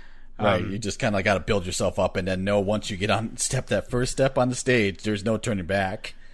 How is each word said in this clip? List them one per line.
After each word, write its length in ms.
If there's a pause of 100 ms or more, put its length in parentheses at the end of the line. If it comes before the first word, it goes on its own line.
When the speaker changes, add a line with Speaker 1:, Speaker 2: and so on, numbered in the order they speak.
(400)
Speaker 1:
Right, 240
Speaker 2:
Um, 80
Speaker 1:
you 80
just 200
kinda 240
gotta 160
build 260
yourself 340
up 180
and 100
then 160
know 160
once 300
you 80
get 140
on 260
step, 300
that 220
first 220
step 260
on 120
the 60
stage, 480
there's 200
no 140
turning 280
back. 480 (200)